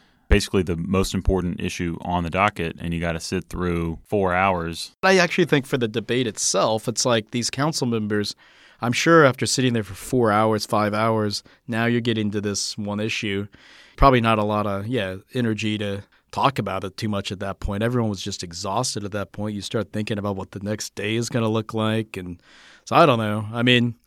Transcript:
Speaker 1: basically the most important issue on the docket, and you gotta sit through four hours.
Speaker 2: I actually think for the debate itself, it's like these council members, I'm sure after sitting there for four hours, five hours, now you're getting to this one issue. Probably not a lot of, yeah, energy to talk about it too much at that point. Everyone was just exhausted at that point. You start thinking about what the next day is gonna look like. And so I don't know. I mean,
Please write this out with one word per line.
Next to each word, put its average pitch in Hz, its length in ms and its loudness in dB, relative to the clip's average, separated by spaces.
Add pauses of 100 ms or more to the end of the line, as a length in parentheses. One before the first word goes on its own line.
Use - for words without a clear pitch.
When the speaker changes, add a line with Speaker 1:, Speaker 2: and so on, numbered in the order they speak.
(280)
Speaker 1:
basically 101 340 4
the 85 140 -2
most 92 360 0
important 90 480 0
issue 87 400 -4
on 87 240 -2
the 82 60 -4
docket, 92 500 0
and 85 140 -4
you 82 60 -4
gotta 82 200 -4
sit - 300 -6
through 85 560 -4
four 95 260 0
hours. 90 600 0 (100)
Speaker 2:
I 190 160 6
actually 175 260 2
think 143 220 2
for 143 100 0
the 120 120 0
debate 117 380 -2
itself, 110 640 0
it's - 160 -2
like 117 280 0
these 117 180 -2
council 143 360 -2
members, 107 480 -2 (460)
I'm 120 140 0
sure 160 320 8
after 120 180 0
sitting 127 300 2
there 110 80 0
for 98 100 -12
four 113 400 0
hours, 107 320 2
five 104 300 0
hours, 107 480 0 (260)
now 113 160 -2
you're 120 160 2
getting 113 300 0
to 104 100 -4
this 101 380 -4
one 101 200 -6
issue. 104 480 -4 (500)
Probably 127 260 6
not 113 160 4
a 104 60 0
lot 104 220 0
of, 101 200 -4
yeah, 98 300 -4 (180)
energy 110 420 -2
to 101 260 -6 (280)
talk 131 280 2
about 95 240 -4
it 95 140 -8
too 110 140 -4
much 101 200 -4
at 95 100 -8
that 98 200 -8
point. 101 220 -2
Everyone 117 260 0
was 98 140 -6
just 98 200 -8
exhausted 101 640 -4
at 95 80 -8
that 101 200 -6
point. 104 220 -6
You 98 60 -6
start 104 320 -6
thinking 107 260 -4
about 101 180 -4
what 95 160 -12
the 101 80 -12
next 101 340 -6
day 104 220 -4
is 117 120 -2
gonna 113 220 0
look 110 240 -2
like. 110 420 -2
And 90 260 -10 (440)
so 117 100 0
I 170 80 10
don't 127 140 6
know. 107 340 -2
I 120 100 -2
mean, 120 340 4 (100)